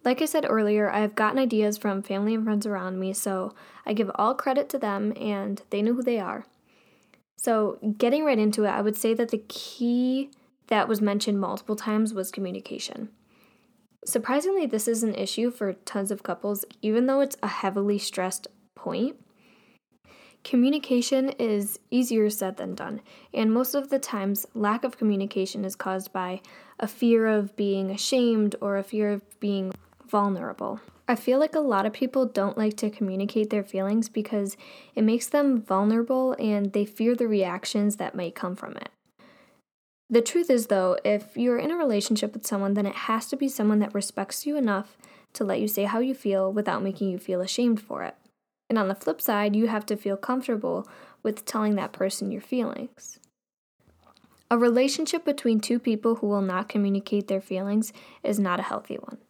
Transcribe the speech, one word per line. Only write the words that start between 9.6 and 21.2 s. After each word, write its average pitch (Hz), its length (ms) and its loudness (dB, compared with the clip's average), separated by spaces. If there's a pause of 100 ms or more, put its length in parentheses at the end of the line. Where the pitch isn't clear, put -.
that 214 200 2
was 214 140 2
mentioned 208 360 2
multiple 202 380 -4
times 220 380 0
was 185 160 -4
communication. - 800 -8 (960)
Surprisingly, 294 580 0
this 220 240 0
is 226 140 0
an 220 120 0
issue 220 360 -2
for 196 240 -4
tons 196 360 -4
of 202 120 -6
couples, 202 420 -4 (160)
even 220 260 2
though 269 140 4
it's 277 220 0
a 208 60 -2
heavily 202 500 0
stressed - 480 -4 (280)
point. 196 420 -4 (1300)
Communication 262 880 2